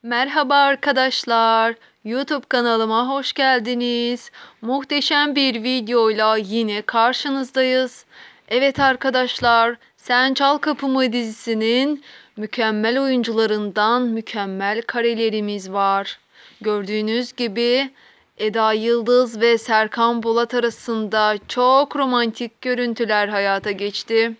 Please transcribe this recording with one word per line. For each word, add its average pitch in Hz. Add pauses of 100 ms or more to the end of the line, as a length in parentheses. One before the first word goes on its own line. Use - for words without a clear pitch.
Merhaba 269
arkadaşlar, 247 (300)
YouTube 269
kanalıma 233
hoş 269
geldiniz. 240 (320)
Muhteşem 285
bir 254
videoyla 220
yine 214
karşınızdayız. 254 (440)
Evet 269
arkadaşlar, 247 (200)
Sen 254
Çal 285
Kapımı 262
dizisinin 233 (320)
mükemmel 220
oyuncularından 220
mükemmel 214
karelerimiz 214
var. 196 (420)
Gördüğünüz 214
gibi 240 (480)
Eda 220
Yıldız 233
ve 233
Serkan 226
Bolat 233
arasında 220 (120)
çok 269
romantik 240
görüntüler 226
hayata 196
geçti. 220